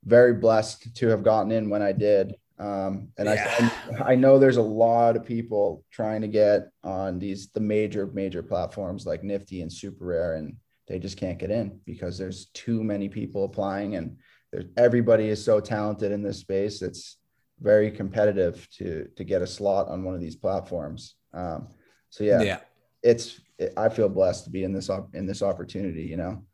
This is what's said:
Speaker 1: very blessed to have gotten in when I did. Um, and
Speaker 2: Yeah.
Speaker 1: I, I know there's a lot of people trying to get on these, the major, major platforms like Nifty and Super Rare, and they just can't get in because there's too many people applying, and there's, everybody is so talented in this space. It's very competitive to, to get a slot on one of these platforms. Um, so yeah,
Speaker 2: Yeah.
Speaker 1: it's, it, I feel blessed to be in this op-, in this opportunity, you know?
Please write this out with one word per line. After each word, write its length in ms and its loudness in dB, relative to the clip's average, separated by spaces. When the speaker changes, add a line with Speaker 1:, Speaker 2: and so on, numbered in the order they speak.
Speaker 1:
very 300 8
blessed 600 0
to 140 0
have 140 2
gotten 280 2
in 180 0
when 140 0
I 80 2
did. 420 2
Um, 600 -6
and 100 -2
Speaker 2:
Yeah. 420 0
Speaker 1:
I, 140 2
I 20 6
know 240 8
there's 180 6
a 40 4
lot 560 4
of 80 -6
people 680 -2
trying 300 -4
to 60 -6
get 420 4
on 360 -4
these, 320 -8
the 80 -4
major, 480 -2
major 340 -6
platforms 640 -6
like 180 -4
Nifty 380 -8
and 100 -10
Super 340 -14
Rare, 300 -2
and 200 -10
they 120 -8
just 180 -10
can't 200 -6
get 140 -6
in 340 -4
because 320 -10
there's 360 -10
too 300 -4
many 260 -4
people 340 -6
applying, 540 -4
and 200 -8
there's, 140 -8
everybody 500 4
is 160 -2
so 160 4
talented 540 -4
in 100 -4
this 160 -6
space. 420 -4
It's 360 -10
very 320 4
competitive 760 0
to, 400 -8
to 80 -10
get 160 0
a 60 -4
slot 420 0
on 160 -8
one 100 -6
of 60 -8
these 160 -10
platforms. 800 -6
Um, 340 -8
so 140 -8
yeah, 180 6
Speaker 2:
Yeah. 180 0
Speaker 1:
it's, 380 2
it, 160 -4
I 140 2
feel 180 2
blessed 380 0
to 40 -14
be 140 -6
in 80 -4
this 180 -6
op-, 240 -6
in 120 -8
this 160 -6
opportunity, 640 -4
you 120 -8
know? 380 -8